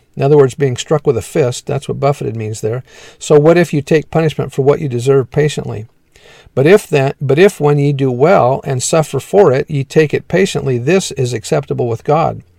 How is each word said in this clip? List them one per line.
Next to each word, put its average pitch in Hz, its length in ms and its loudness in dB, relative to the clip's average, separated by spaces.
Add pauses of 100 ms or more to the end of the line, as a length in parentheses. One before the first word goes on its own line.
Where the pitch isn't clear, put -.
(160)
In 131 60 -4
other 143 140 4
words, 135 180 4
being 135 220 -2
struck - 320 -4
with 127 80 2
a 101 60 -4
fist, 127 440 -4
that's - 220 -6
what 123 100 -6
buffeted 135 380 -4
means 107 240 -8
there. 113 240 -6 (340)
"So 151 200 4
what 165 200 4
if 170 140 0
you 147 100 -2
take 151 300 -2
punishment 160 400 -2
for 139 100 -2
what 139 180 2
you 156 80 -6
deserve 127 440 0
patiently? 127 540 -4 (680)
But 131 120 2
if 202 220 4
that, 135 320 0
but 139 180 0
if 196 220 4
when 147 180 2
ye 143 140 2
do 135 180 -2
well 135 540 2
and 127 180 -4
suffer 151 360 -2
for 185 340 4
it, 143 180 -2
ye 139 120 -2
take 156 300 0
it - 160 -4
patiently, 151 500 -2
this 165 340 -2
is 123 200 -4
acceptable 127 560 -4
with 117 160 -6
God," 143 380 -2 (160)